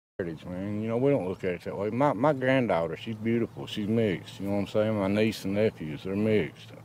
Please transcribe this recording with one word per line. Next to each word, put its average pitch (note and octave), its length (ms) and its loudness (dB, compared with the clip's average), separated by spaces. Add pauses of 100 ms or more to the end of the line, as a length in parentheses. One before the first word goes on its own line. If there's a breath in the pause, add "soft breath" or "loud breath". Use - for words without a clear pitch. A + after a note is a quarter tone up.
(180)
Heritage, E2+ 280 -6
man. G2+ 360 -6
You A2 60 -4
know, A2+ 80 0
we C3 140 4
don't G2+ 180 2
look F#2+ 160 -4
at F#2 60 0
it F2 120 -4
that E2 140 -6
way. G2+ 140 -2
My, C3 220 2
my C3 200 4
granddaughter, A#2 640 2
she's A2+ 200 -8
beautiful. A2+ 500 -2
She's G#2+ 220 -4
mixed. A2 520 0
You F#2+ 60 -6
know G2 80 -2
what G2+ 60 0
I'm G2 80 -2
saying? G#2+ 300 2
My F#2+ 100 2
niece G#2+ 360 2
and F#2+ 100 -2
nephews, E2+ 500 0
they're F#2+ 120 -4
mixed. G#2 520 0 (160)